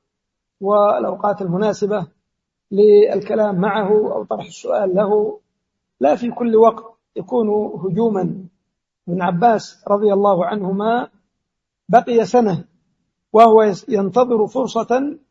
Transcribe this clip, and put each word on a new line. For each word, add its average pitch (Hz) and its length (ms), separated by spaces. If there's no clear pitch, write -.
والأوقات 202 840
المناسبة 190 640
للكلام 208 880
معه 202 300
أو 214 340
طرح 208 200
السؤال 185 500
له، 208 460
لا 269 140
في 240 160
كل 233 260
وقت 226 280
يكون 220 320
هجوما. 190 600
ابن 180 140
عباس 190 640
رضي 202 240
الله 196 340
عنهما 208 640
بقي 233 360
سنة 202 400
وهو 220 300
يس-، 202 260
ينتظر 214 580
فرصة 254 720